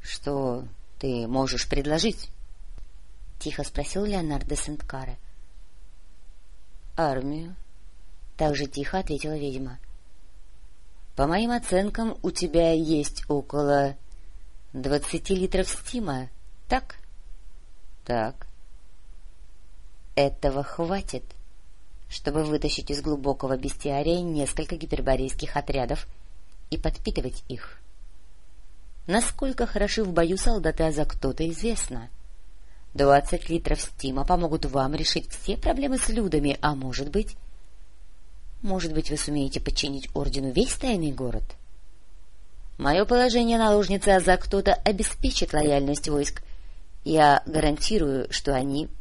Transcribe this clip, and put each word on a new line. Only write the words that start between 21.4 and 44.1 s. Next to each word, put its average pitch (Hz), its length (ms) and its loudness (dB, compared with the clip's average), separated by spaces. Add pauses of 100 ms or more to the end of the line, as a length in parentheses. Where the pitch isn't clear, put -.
чтобы 156 360 0
вытащить 151 480 0
из 143 100 -2
глубокого 135 540 0
бестиария 143 640 0
несколько 156 560 -2
гиперборейских 135 800 0
отрядов 139 500 0 (640)
и 160 80 -2
подпитывать - 680 -2
их. - 320 -8 (1300)
Насколько 240 580 2
хороши 208 380 2
в 185 80 -2
бою 170 240 6
солдаты 165 480 6
Азактота, 151 680 2
известно. 160 580 -2 (840)
Двадцать 139 540 6
литров 160 320 2
стима 135 440 -2
помогут 160 420 4
вам 135 280 2
решить - 360 0
все - 260 -2
проблемы 269 420 2
с - 100 2
людами, 156 520 2
а 151 160 2
может 131 340 -4
быть... 208 260 0 (1300)
Может 185 300 2
быть, 156 180 2
вы 147 60 2
сумеете 143 440 0
подчинить 139 540 -2
Ордену 135 360 2
весь 202 240 4
тайный 180 380 0
город?" 127 320 0 (1300)
"Моё 151 300 4
положение 240 520 6
наложницы 208 500 6
Азактота 185 680 6